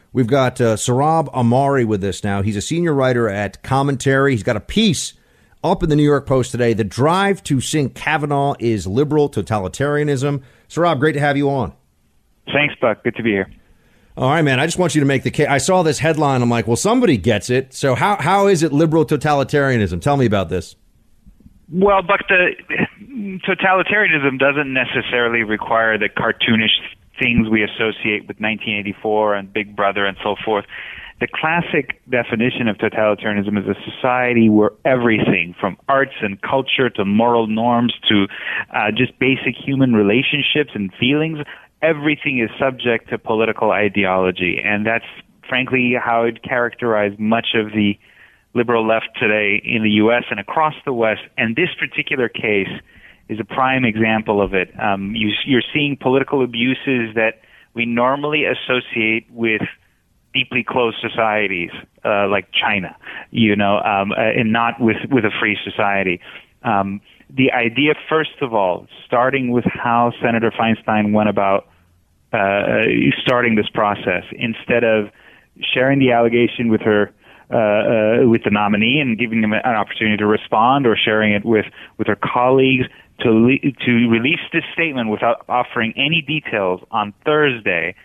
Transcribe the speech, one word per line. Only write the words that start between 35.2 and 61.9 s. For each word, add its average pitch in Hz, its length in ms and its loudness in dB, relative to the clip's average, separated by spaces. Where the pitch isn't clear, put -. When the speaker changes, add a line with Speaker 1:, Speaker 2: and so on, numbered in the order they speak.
Speaker 2:
from 92 160 -4
arts 135 320 0
and 101 180 -6
culture 135 480 0
to 107 160 -4
moral 113 440 2
norms 117 440 0
to, 101 200 4
uh, 110 180 0
just 117 260 -2
basic 131 440 -2
human 135 300 0
relationships 127 800 2
and 98 220 -4
feelings, 151 440 -2
everything 147 580 -2
is 110 200 0
subject 123 520 -2
to 117 80 -4
political 110 520 0
ideology. 92 920 0
And 104 220 -2
that's 113 200 -2
frankly 127 500 0
how 117 260 0
it 117 180 -4
characterized 113 760 -2
much 110 360 0
of 107 180 -2
the 104 260 0
liberal 117 340 0
left 110 220 0
today 107 460 0
in 120 180 -2
the 107 80 2
U 107 220 4
S 120 180 0
and 104 100 -6
across 156 340 -2
the 143 80 -4
West. 113 280 0
And 113 180 -2
this 170 120 0
particular 139 500 -2
case 101 420 -2
is 107 120 -6
a 113 40 -8
prime 131 400 0
example 110 580 0
of 92 100 0
it. 95 160 -2
Um, 98 360 -4
you, 110 160 -2
you're 127 160 2
seeing 143 240 -2
political 135 460 0
abuses 120 720 -2
that 110 260 -2
we 117 100 -4
normally 135 600 0
associate 113 840 -2
with 113 320 -2
deeply 127 320 -4
closed 117 360 -2
societies, 104 720 -2